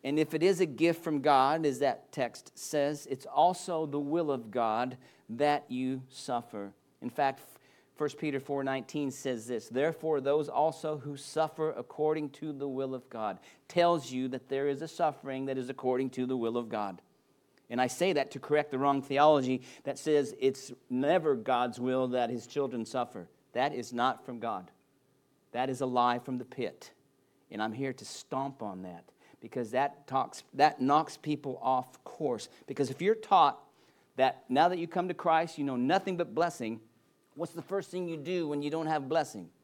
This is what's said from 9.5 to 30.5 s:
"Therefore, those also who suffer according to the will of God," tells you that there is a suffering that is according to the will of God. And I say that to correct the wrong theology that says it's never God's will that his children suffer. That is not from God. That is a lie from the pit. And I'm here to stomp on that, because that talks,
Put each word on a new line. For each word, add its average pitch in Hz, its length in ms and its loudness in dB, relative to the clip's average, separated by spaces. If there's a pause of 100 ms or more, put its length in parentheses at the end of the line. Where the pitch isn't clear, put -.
"Therefore, 151 540 0
those 143 260 2
also 151 480 -2
who 143 220 -10
suffer 156 540 -2
according 151 580 -2
to 151 240 -10
the 139 120 -6
will 135 280 -4
of 123 160 -12
God," 107 280 -4 (300)
tells 170 420 4
you 127 180 -2
that 127 200 -8
there 139 200 0
is 139 120 -2
a 160 80 -8
suffering 135 560 -2
that 135 140 -2
is 123 100 -6
according 127 420 0
to 127 140 -4
the 127 120 -2
will 117 200 0
of 117 140 -4
God. 101 320 -6 (680)
And 120 100 -4
I 127 80 4
say 180 280 0
that 139 180 0
to 131 80 -10
correct 147 300 0
the 131 80 -4
wrong 139 240 2
theology 135 600 6 (220)
that 139 140 -6
says 147 420 2
it's 131 320 0 (160)
never 147 480 2
God's 120 420 0
will 127 300 0
that 123 220 0
his 117 160 -6
children 127 400 -4
suffer. 120 420 -6 (240)
That 131 220 0
is 123 180 -8
not 123 320 0
from 120 160 -10
God. 101 300 -6 (840)
That 127 180 -2
is 127 100 -6
a 135 60 -2
lie 123 320 2
from 127 200 -6
the 123 60 -8
pit. - 460 -8 (600)
And 104 120 -6
I'm 110 100 -2
here 135 200 -6
to 131 120 -14
stomp 135 580 -8
on 95 200 -8
that, 87 220 -12 (360)
because 113 320 -8
that 139 340 -2
talks, 131 360 -4 (120)